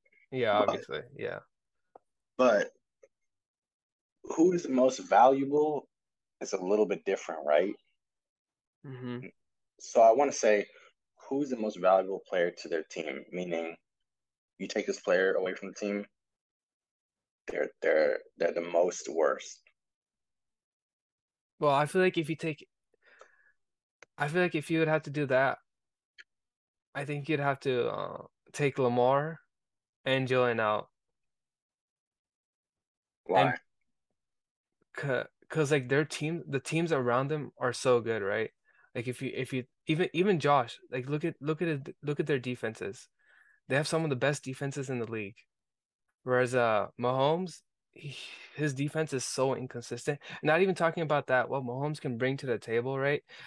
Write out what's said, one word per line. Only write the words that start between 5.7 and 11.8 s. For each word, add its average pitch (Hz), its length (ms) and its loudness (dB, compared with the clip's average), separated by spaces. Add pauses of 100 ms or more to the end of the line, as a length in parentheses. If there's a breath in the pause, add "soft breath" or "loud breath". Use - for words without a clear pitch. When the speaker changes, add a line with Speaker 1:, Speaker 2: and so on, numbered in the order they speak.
Speaker 2:
is 101 120 -8
a 92 80 -6
little 104 240 2
bit 92 200 -4
different, 82 400 -4
right? 78 280 4 (1120)
Speaker 1:
Mm-hmm. 127 420 -10 (520)
Speaker 2:
So - 220 0
I 113 100 10
wanna 135 200 2
say, 107 340 2 (640 soft breath)
who's 139 200 -2
the 127 80 -4
most 107 220 -6
valuable 95 500 4